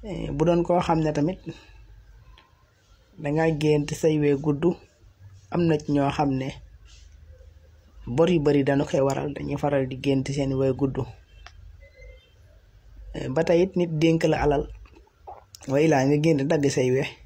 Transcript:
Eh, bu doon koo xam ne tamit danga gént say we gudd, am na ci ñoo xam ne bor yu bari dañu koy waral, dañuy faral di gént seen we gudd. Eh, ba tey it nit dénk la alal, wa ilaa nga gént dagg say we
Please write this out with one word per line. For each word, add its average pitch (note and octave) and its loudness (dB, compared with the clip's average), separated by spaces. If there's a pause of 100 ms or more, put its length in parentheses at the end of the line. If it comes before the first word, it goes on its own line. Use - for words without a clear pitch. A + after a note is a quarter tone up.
Eh, E3 -8
bu C#3+ 0
doon E3+ 4
koo F3 2
xam E3 0
ne D#3 0
tamit D3+ -2 (1800)
danga D#3 0 (100)
gént D3+ 2
say D#3 2
we D3 2
gudd, D3 -2 (880)
am F3 0
na D#3 2
ci D3+ -6
ñoo C#3+ 2
xam D3 0
ne C3 -4 (1600)
bor D3+ 2
yu E3+ 2
bari C#3+ 4
dañu C#3 2
koy C#3+ 0
waral, C#3+ -2
dañuy C#3+ -6
faral C#3 0
di C3 -10
gént C3+ 0
seen C#3 -2
we C3+ 0
gudd. C3+ -2 (2250)
Eh, D3 -8
ba C#3 -2
tey F3 4
it F#3 -4
nit F3 0 (100)
dénk E3 4
la D#3 2
alal, C#3+ 0 (1040)
wa C3+ 0
ilaa D3 4
nga D3 4
gént D3+ 2
dagg D3 2
say C3 0
we C3+ 0 (220)